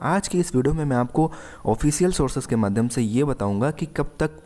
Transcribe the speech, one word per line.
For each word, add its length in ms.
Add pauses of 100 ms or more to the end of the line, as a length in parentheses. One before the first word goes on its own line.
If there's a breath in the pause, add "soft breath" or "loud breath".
आज 260
की 120
इस 140
वीडियो 200
में 100
मैं 120
आपको 340 (360 loud breath)
ऑफिशियल 460
सोर्सेज 340
के 100
माध्यम 320
से 140
ये 220
बताऊंगा 460
कि 180
कब 320
तक 260